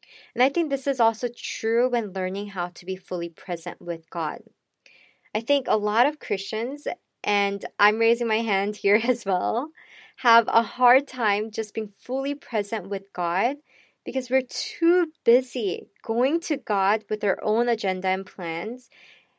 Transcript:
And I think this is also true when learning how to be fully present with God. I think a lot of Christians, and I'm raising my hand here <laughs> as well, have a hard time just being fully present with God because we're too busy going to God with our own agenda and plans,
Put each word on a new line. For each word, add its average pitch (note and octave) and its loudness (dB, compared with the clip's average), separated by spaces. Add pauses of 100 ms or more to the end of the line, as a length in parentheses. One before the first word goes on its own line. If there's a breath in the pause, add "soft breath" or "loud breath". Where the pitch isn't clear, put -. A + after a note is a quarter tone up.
(340 loud breath)
And A#3 0
I C4+ 6
think D#4 -2
this C4+ -4
is C4+ 0
also A3+ 2
true A#3 -2
when A3 -2
learning F#3+ -4
how F#3 -6
to F3 -20
be F#3 -4
fully F3 -6
present F3 -10
with E3 -8
God. D#3+ -6 (960 soft breath)
I A3+ -2
think C#4 0
a G#3+ 2
lot G#3 2
of D4+ -4
Christians, A#3 -6 (340)
and G3+ -2 (140)
I'm G#3 4
raising A#3 2
my A3 0
hand G#3 0
here G3+ 4
<laughs> A3 -4
as B3 0
well, G#3 0 (460 loud breath)
have A#3 4
a A#3 4
hard B3+ 4
time A3 -2
just A3 -6
being G#3+ -6
fully C4+ -6
present G3+ -4
with G3 -8
God F#3+ 0 (500 soft breath)
because B3+ -4
we're C4 4
too E4 0 (120)
busy A#3 2 (160)
going B3+ 0
to D4+ -4
God G#3 0
with G#3+ -4
our G#3 0
own A#3 2
agenda F#3 -2
and F#3+ -2
plans, F#3 -8 (500 soft breath)